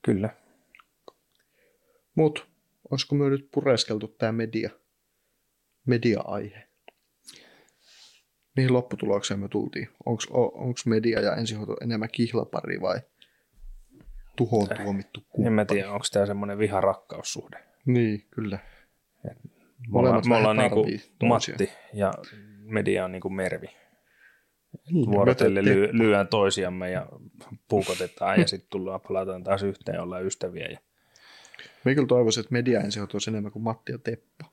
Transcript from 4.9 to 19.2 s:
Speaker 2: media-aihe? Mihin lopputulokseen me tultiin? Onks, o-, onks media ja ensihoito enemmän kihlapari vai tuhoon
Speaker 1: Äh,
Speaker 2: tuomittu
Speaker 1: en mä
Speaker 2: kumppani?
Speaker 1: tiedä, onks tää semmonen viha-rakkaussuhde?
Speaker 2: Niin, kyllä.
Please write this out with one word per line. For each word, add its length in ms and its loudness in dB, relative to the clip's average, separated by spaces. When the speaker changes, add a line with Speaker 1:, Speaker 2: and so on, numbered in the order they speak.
Speaker 2:
media-aihe? 840 -2
Mihin 160 4
lopputulokseen 680 0
me 80 -8
tultiin? 400 -4
Onks, 240 -2
o-, 240 2
onks 320 -6
media 340 2
ja 160 0
ensihoito 460 -6
enemmän 300 -4
kihlapari 680 -4
vai 200 -2
tuhoon 360 2
Speaker 1:
Äh, 120 -6
Speaker 2:
tuomittu 360 -6
Speaker 1:
en 320 0
mä 120 4
Speaker 2:
kumppani? 20 -4
Speaker 1:
tiedä, 260 -2
onks 180 -6
tää 160 2
semmonen 320 -6
viha-rakkaussuhde? 1080 -2
Speaker 2:
Niin, 440 2
kyllä. 280 -6